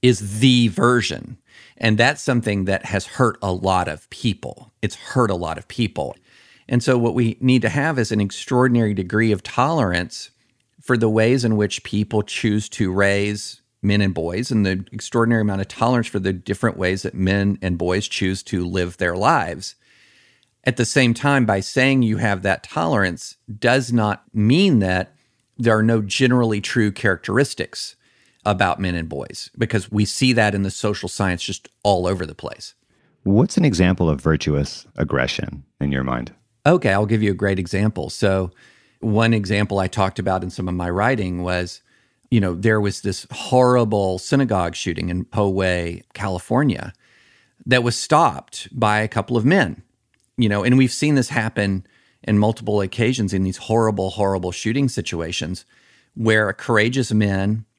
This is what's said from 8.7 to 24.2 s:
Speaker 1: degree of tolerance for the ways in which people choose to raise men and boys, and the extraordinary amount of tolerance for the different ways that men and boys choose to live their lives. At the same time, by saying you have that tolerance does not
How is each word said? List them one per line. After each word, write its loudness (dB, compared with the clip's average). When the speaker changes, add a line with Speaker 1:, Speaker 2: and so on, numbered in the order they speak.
Speaker 1:
degree 0
of -2
tolerance -2
for 0
the 2
ways 2
in 2
which -2
people -2
choose -2
to -2
raise 0
men 2
and 0
boys, -4
and 2
the -2
extraordinary 0
amount -2
of -4
tolerance 0
for -4
the -2
different -2
ways 0
that -8
men 2
and -2
boys 0
choose -4
to -4
live -4
their 0
lives. -2
At 0
the 2
same 2
time, 2
by 2
saying 2
you 0
have -2
that 0
tolerance -2
does 2
not 0